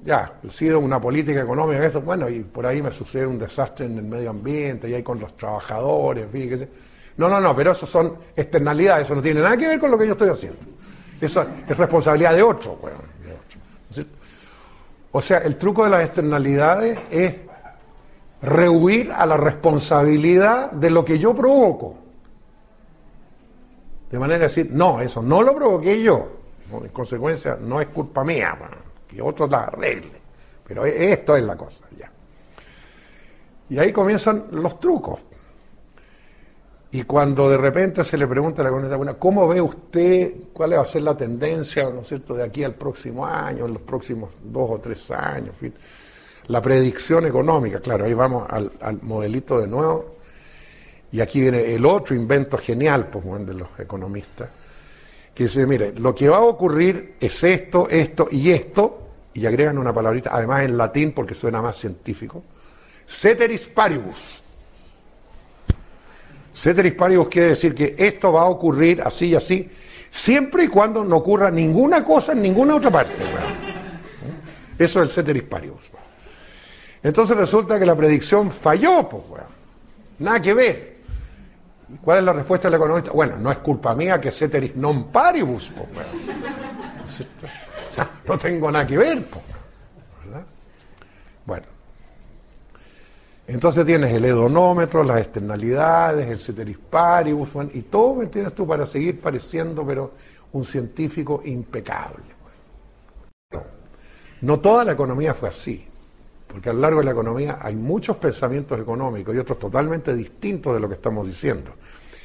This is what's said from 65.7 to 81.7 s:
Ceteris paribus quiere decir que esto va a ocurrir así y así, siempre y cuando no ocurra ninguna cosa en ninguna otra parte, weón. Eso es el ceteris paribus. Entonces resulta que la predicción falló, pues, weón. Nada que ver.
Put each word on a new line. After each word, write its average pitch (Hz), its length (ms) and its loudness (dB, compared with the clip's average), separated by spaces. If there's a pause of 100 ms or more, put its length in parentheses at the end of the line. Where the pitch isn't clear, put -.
Ceteris 175 400 2
paribus 180 340 4
quiere 170 200 4
decir 156 260 2
que 139 220 0
esto 202 360 2
va 165 100 6
a 175 40 6
ocurrir 170 560 2
así - 240 -2
y 170 80 4
así, 185 360 0 (400)
siempre 277 540 2
y - 40 2
cuando 214 360 4
no 170 140 4
ocurra 190 320 4
ninguna 175 520 4
cosa 311 300 2
en 254 100 2
ninguna 240 340 4
otra 262 140 4
parte, 151 320 2
weón. - 560 -8 (1000)
Eso 170 240 4
es 147 60 2
el - 20 -6
ceteris 147 340 -2
paribus. 76 400 -12 (1160)
Entonces 214 360 2
resulta 208 420 2
que 185 80 4
la 175 80 6
predicción 156 560 4
falló, 233 580 4
pues, 98 220 -14
weón. - 160 -16 (720)
Nada 196 240 0
que 190 100 4
ver. 233 460 2 (920)